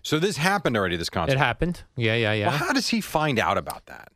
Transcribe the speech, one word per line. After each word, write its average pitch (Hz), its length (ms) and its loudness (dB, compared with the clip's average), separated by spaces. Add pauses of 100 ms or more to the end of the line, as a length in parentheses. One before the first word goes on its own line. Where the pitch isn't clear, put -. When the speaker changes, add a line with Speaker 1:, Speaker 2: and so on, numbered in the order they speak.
Speaker 1:
So 151 160 0
this 190 180 0
happened 160 400 0
already, 90 200 0
this 82 140 -4
concert? 135 240 0
Speaker 2:
It 131 40 0
happened. 151 440 0 (140)
Yeah, 113 180 2
yeah, 110 180 2
yeah. 107 160 2
Speaker 1:
Well, 139 100 0
how 349 140 -2
does 269 160 0
he 226 120 0
find 151 380 0
out 95 200 2
about - 280 -8
that? - 300 -18